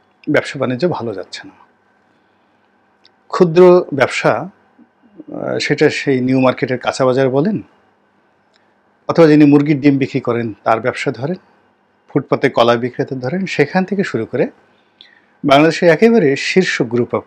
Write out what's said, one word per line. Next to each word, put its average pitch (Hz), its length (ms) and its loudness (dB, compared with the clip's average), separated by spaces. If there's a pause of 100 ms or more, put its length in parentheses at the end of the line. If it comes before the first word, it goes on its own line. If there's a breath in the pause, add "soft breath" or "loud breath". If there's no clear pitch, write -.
(300)
ব্যবসা 143 300 -2
বাণিজ্য 127 300 -4
ভালো 113 240 -8
যাচ্ছে - 340 -16
না। - 60 -20 (1700)
ক্ষুদ্র 180 680 4
ব্যবসা, 135 380 0
আহ, - 1300 -10
সেটা 147 300 0
সেই 131 320 -2
নিউ 131 180 0
মার্কেটের 127 400 -2
কাঁচা 123 260 -2
বাজার 131 240 0
বলেন, 143 320 -2 (1500)
অথবা 160 200 4
যিনি 151 180 6
মুরগির 143 360 4
ডিম 139 160 2
বিক্রি 131 220 -4
করেন 117 340 -4 (100)
তার 113 160 0
ব্যবসা 123 320 -6
ধরেন, 139 240 -8 (720)
ফুটপাতে 135 420 -2
কলা 117 260 2
বিক্রেতা 127 400 -6
ধরেন, 135 300 -6
সেখান 170 400 -2
থেকে 196 180 -4
শুরু 113 220 -6
করে 147 220 -4 (1000 soft breath)
বাংলাদেশের 156 440 4
একেবারে 165 460 4
শীর্ষ - 460 -2
group 120 280 -2
of 104 180 -4